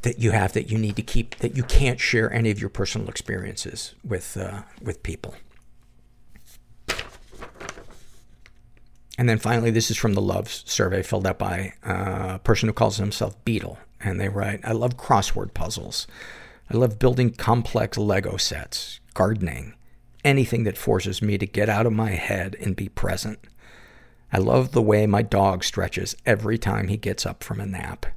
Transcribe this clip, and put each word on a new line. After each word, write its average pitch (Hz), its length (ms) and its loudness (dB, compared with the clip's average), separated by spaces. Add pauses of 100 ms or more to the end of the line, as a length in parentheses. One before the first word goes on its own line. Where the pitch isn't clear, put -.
that 117 180 -2
you 113 120 4
have 101 220 2
that - 160 -2
you 110 80 0
need 104 200 0
to - 40 -4
keep, - 360 2
that - 180 -4
you 127 80 0
can't 123 360 6
share 110 320 2
any 113 200 2
of 101 80 -2
your 98 100 -4
personal 104 400 -4
experiences - 920 -8
with, 95 340 -6
uh, 98 260 -8 (180)
with - 200 -8
people. - 320 -10 (3750)
And 123 100 2
then 113 100 4
finally, 117 340 2
this 113 200 2
is 107 60 0
from 107 160 2
the 101 80 2
Love 95 280 -2
survey 95 540 0
filled 95 240 0
out 92 120 -2
by, 95 340 -4 (120)
uh, 92 500 -4
a 92 40 -8
person 107 300 4
who 107 40 -2
calls 107 240 2
himself - 460 -4
Beetle. - 340 -2 (240)
And 95 180 -2
they 98 100 -2
write, 101 340 -4
"I 113 80 -4
love 120 240 0
crossword 98 580 2
puzzles. - 540 -6 (600)
I 113 80 0
love 113 220 2
building 127 320 4
complex 113 680 0
Lego 101 400 0
sets, - 640 -6 (120)
gardening, 92 600 0 (500)
anything 131 400 4
that 98 140 -2
forces 98 440 0
me 104 160 2
to 101 80 0
get 104 220 0
out 107 180 2
of 117 60 4
my 110 200 2
head 95 500 -2
and 95 160 -2
be 95 100 -6
present. 98 520 -2 (920)
I - 60 2
love 123 340 4
the 123 100 4
way 107 240 6
my 101 160 4
dog 98 440 2
stretches - 500 -4 (100)
every 110 320 2
time 101 300 0
he 104 100 0
gets 98 280 -4
up - 180 -8
from - 160 -6
a 101 60 -6
nap. - 400 -8 (120)